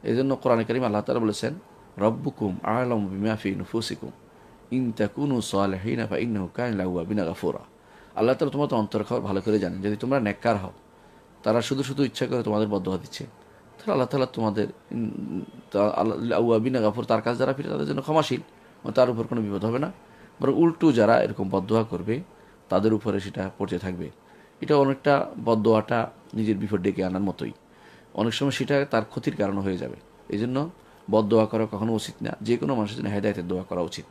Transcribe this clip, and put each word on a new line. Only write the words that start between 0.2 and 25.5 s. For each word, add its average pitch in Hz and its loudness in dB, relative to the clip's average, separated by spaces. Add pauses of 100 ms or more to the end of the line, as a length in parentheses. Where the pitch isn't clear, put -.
কোরআনে 117 4
কারিমে 123 0
আল্লাহ 104 2
তাআলা 127 0
বলেছেন, 110 0 (440)
"রব্বুকুম 110 0
আ'লামু 113 0
বিমা 104 -2
ফি 98 -2
নুফুসিকুম, - -6 (600)
ইন 123 0
তাকুনু 123 0
সালিহিনা 98 -2
ফা 107 -2
ইন্নাহু 104 -2
কানা 120 -4
লিল-আওয়াবিনা 92 -2
গাফুরা।" 82 -4 (580)
আল্লাহ 117 4
তাআলা 143 -2
তোমাদের 139 0
অন্তরের 107 -2
খবর 120 -2
ভালো 98 -2
করে 107 2
জানেন। 95 -2
যদি 104 -2
তোমরা 127 0
নেককার 104 0
হও, 92 -8 (680)
তারা 113 2
শুধু 135 -2
শুধু 135 0
ইচ্ছা 123 -2
করে 123 -2
তোমাদের 107 2
বদদোয়া 95 -2
দিচ্ছে, - -12 (540)
তাহলে 208 -2
আল্লাহ 127 2
তাআলা 131 0
তোমাদের, 107 0 (260)
উম, - -4 (300)
তা-, 104 4
আল্লাহ, 107 0
লিল-আওয়াবিনা 117 2
গাফুর, 107 0
তার 113 2
কাছে 120 -2
যারা 131 2
ফিরে 135 -6
তাদের 143 -2
জন্য 143 -4
ক্ষমাশীল, 147 0 (540)
তার 127 6
উপর 113 -2
কোনো 120 -2
বিপদ 101 -2
হবে 113 0
না। 165 -4 (480)
বরং 131 2
উল্টো 160 4
যারা 113 6
এরকম 101 -2
বদদোয়া 98 2
করবে, 107 -4 (460)
তাদের 104 4
উপরে 101 0
সেটা 95 -6
পড়তে 90 -4
থাকবে। 90 -6 (500)
এটা 147 2
অনেকটা 139 4 (140)
বদদোয়াটা 113 2 (240)